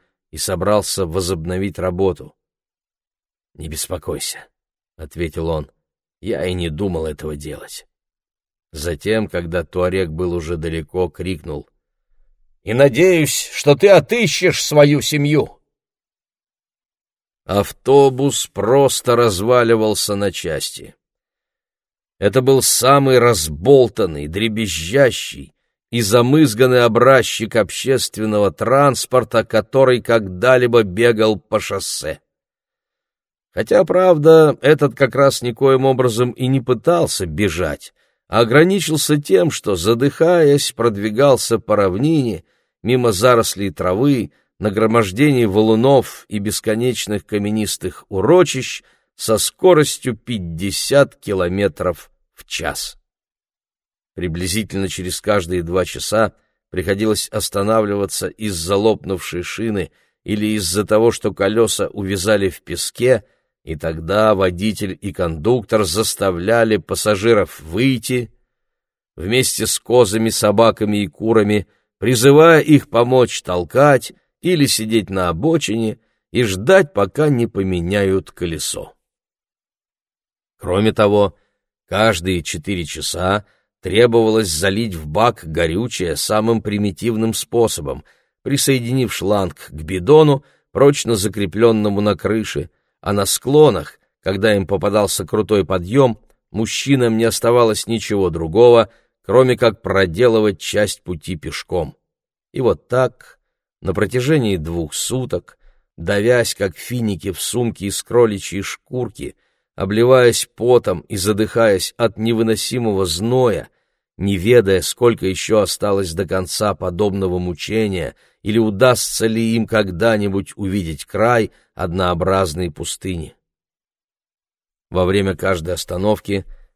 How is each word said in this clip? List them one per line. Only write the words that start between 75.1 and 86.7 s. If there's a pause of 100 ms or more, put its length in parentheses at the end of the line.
на
обочине (320)
и
ждать,
пока
не
поменяют
колесо. (1600)
Кроме
того, (500)
каждые
четыре
часа (360)
требовалось
залить
в
бак
горючее
самым
примитивным